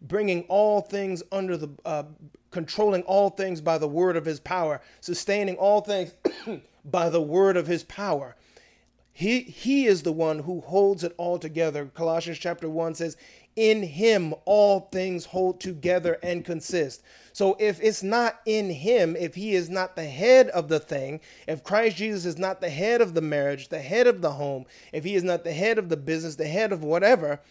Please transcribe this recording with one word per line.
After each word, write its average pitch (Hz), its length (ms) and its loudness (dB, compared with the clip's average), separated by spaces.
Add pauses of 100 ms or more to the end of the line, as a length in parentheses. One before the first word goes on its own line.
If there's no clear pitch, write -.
bringing 180 420 0
all 208 360 2
things 196 420 -6 (100)
under 190 240 -4
the, 151 120 -8 (160)
uh, 151 200 -4 (500)
controlling 185 480 0
all 196 280 4
things 190 300 -4
by 165 160 0
the 151 120 -2
word 170 280 2
of 160 80 -2
his 156 160 -4
power, 160 400 -2 (200)
sustaining 185 560 -2
all 208 240 4
things 202 340 -4 (320)
<clears throat> 175 140 -10 (240)
by 170 260 0
the 165 100 2
word 180 360 4
of 160 100 0
his 170 160 -2
power. 151 540 -6 (760)
He, 233 280 0
he 254 460 0
is 190 160 4
the 165 100 -2
one 156 280 -2
who 170 200 -8
holds 196 420 2
it 170 140 -6
all 175 220 -4
together. 151 560 -4
Colossians 165 440 -2
chapter 175 300 -6
one 165 260 -4
says, 160 220 -6 (400)
"In 220 260 4
him 175 520 2 (100)
all 202 480 4
things 185 340 -4
hold 185 340 -2
together 175 640 0
and 175 220 -6
consist." 165 580 -4 (300)
So 196 260 2
if 208 240 0
it's 214 220 0
not 226 420 0
in 214 240 -2
him, 175 460 2
if 165 180 -6
he 202 200 -4
is 175 140 0
not 185 280 -4
the 165 80 -8
head 214 460 6
of 165 180 -2
the 156 120 2
thing, 143 400 -8 (280)
if 151 160 -6
Christ 214 320 2
Jesus 202 280 -4
is 160 140 -4
not 190 220 -4
the 175 100 -4
head 208 300 0
of 185 140 2
the 165 60 2
marriage, 143 480 -2
the 156 120 -6
head 202 260 2
of 208 140 4
the 156 120 0
home, 139 320 -6 (280)
if 147 100 -6
he 196 140 -2
is 175 80 2
not 175 180 0
the 170 100 -6
head 214 260 0
of 185 100 -4
the 165 80 0
business, 156 400 -6
the 156 100 -4
head 196 260 0
of 156 120 -6
whatever, 165 560 2 (100)